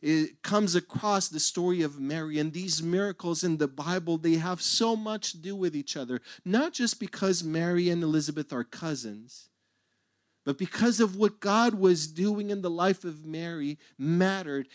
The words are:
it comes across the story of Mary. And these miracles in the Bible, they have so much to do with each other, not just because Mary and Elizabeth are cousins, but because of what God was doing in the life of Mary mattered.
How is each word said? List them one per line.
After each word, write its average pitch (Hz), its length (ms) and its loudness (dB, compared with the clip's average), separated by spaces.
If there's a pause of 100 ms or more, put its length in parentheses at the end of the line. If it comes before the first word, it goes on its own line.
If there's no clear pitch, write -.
it 156 420 0
comes 202 320 2
across 196 540 0
the 156 100 -6
story 175 440 0
of 143 180 -4
Mary. 151 400 -4
And 156 120 0
these 165 300 -4
miracles 180 640 -2
in 160 140 0
the 147 100 2
Bible, 165 500 -2
they 165 160 2
have 170 260 -2
so 226 360 2
much 214 340 -6
to 175 60 -10
do 180 180 -8
with 175 220 -2
each 143 200 -6
other, 127 240 -4 (240)
not 240 280 2
just - 260 -2
because 190 460 0
Mary 170 440 2
and 170 140 0
Elizabeth 151 500 0
are 123 120 -4
cousins, 120 840 -10 (920)
but 139 160 -2
because 202 400 2
of 208 160 4
what 208 240 2
God 220 360 4
was 180 340 4
doing 202 420 -2
in 202 120 -4
the 180 80 -2
life 180 340 2
of 156 200 -12
Mary 156 540 -6 (180)
mattered. 165 760 0